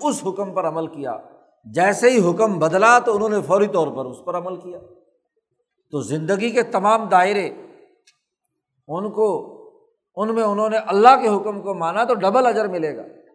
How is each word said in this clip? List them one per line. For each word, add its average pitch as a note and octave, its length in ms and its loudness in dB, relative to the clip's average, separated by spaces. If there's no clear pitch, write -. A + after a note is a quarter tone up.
اس C#4 260 -2
حکم F#3+ 260 -6
پر F3 140 -2
عمل D#3+ 200 -6
کیا، C#3 300 -10
جیسے F3+ 460 2
ہی G3+ 220 4
حکم G3 280 0
بدلا G3 400 6
تو A#3+ 160 -2
انہوں G#3+ 140 -2
نے G#3 120 -2
فوری F#3+ 260 2
طور F3+ 200 0
پر B2+ 180 -8
اس B2 200 -14
پر F3 120 -6
عمل F3+ 220 -10
کیا۔ F3 200 -16
تو D3 100 -6
زندگی D#3 480 -4
کے A3+ 140 0
تمام G#3+ 460 0
دائرے F#3+ 380 2
ان F#3+ 240 -8
کو، G3 420 -2
ان G#3+ 200 -2
میں A3+ 80 0
انہوں G#3+ 260 0
نے A3 80 0
اللہ A3 440 6
کے A#3 60 0
حکم G3+ 340 -2
کو G3 120 -8
مانا F3 300 -2
تو B3 100 0
ڈبل G#3 320 2
اجر G#3+ 220 0
ملے D#3 300 -6
گا۔ G#2 60 -14